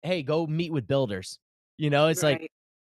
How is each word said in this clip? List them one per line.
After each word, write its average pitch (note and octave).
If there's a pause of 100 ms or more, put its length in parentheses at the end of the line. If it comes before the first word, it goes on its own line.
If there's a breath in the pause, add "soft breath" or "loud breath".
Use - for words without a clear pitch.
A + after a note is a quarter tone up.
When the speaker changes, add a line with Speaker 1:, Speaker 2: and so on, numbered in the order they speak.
Speaker 1:
"Hey, F3
go D#3
meet D#3+
with C3
builders." A2+ (400)
You D3+
know, D3
it's E3
like, D3
Speaker 2:
Right. D#3+ (340)